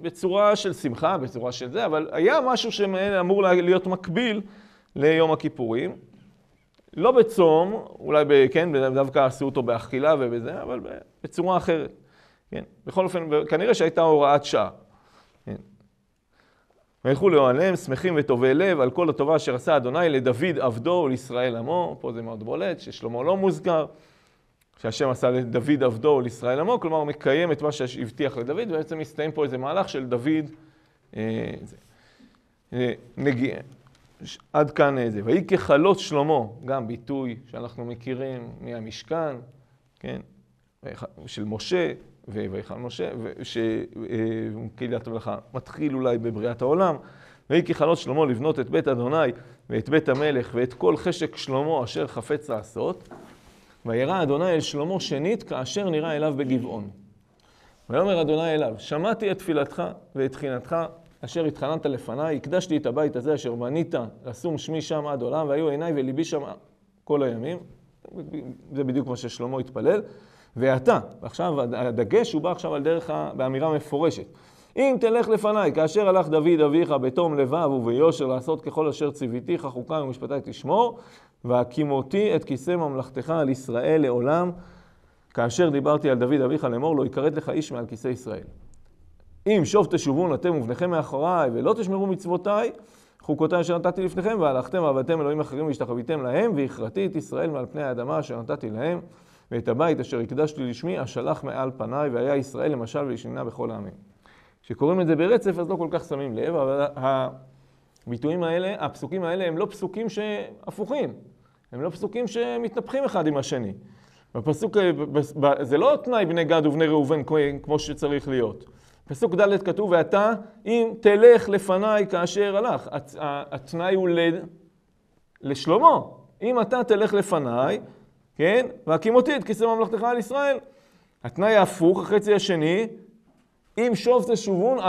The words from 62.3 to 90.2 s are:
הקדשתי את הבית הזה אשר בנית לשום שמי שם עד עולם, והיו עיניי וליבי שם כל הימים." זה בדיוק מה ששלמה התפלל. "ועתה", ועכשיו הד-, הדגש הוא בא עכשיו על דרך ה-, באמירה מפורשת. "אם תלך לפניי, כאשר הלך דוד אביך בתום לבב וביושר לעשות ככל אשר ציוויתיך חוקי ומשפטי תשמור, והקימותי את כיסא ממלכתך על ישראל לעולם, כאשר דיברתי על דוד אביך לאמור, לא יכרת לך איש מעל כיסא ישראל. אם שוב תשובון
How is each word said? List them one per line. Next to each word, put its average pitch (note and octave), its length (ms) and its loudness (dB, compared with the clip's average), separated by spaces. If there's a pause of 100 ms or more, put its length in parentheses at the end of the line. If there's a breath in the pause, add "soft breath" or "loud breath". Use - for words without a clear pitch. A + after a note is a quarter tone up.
הקדשתי D3+ 420 -2
את - 80 -4
הבית C#3+ 300 0
הזה C3+ 200 0
אשר A#2+ 200 -4
בנית D3+ 400 -2 (300)
לשום C#3+ 320 -6
שמי D#3 240 -6
שם D3+ 260 -4
עד C#3 140 -4
עולם, C#3+ 260 -2
והיו D3 220 0
עיניי D#3 260 -2
וליבי C3+ 280 -2
שם D#3 180 -4 (600)
כל C#3+ 200 0
הימים." B2+ 340 -4 (1120)
זה C#3 120 -4
בדיוק B2+ 240 -2
מה B2 80 -6
ששלמה A#2+ 440 -8
התפלל. B2+ 420 0 (540 loud breath)
"ועתה", C3 440 4 (220)
ועכשיו D3+ 400 -4
הד-, A#2+ 120 -2
הדגש A#2+ 600 0
הוא D#3 80 -2
בא F3 100 -2
עכשיו D#3+ 240 -4
על C#3+ 80 -4
דרך E3 260 -2
ה-, D3+ 280 -6
באמירה C3 360 -2
מפורשת. C#3+ 520 -2 (500 soft breath)
"אם C4 240 4
תלך A3+ 300 2
לפניי, G#3 440 2
כאשר D#3+ 360 2
הלך F3+ 200 4
דוד D#3 360 4
אביך D3+ 260 2
בתום C#3+ 460 0
לבב C#3+ 340 2
וביושר C3+ 540 2
לעשות C3 360 -2
ככל D#3 260 -2
אשר D3 240 -2
ציוויתיך C#3+ 540 -4
חוקי B2 280 -8
ומשפטי C3 400 -6 (100)
תשמור, F#3 560 0 (460 loud breath)
והקימותי C#3 920 0
את D3+ 80 -2
כיסא C#3+ 320 -4
ממלכתך C3+ 540 -6
על D#3+ 200 2
ישראל C3+ 520 0
לעולם, C#3+ 500 2 (840 loud breath)
כאשר A#2+ 360 2
דיברתי C#3+ 400 2
על C3 80 4
דוד C3 240 2
אביך D3 220 0
לאמור, C3+ 320 0
לא C3 100 0
יכרת C#3+ 300 -2
לך B2+ 140 -6
איש D3+ 220 -4
מעל A#2+ 140 -8
כיסא A#2+ 220 -10
ישראל. A2+ 360 -8 (1040)
אם G#3 180 6
שוב G3+ 260 4
תשובון D#3+ 420 0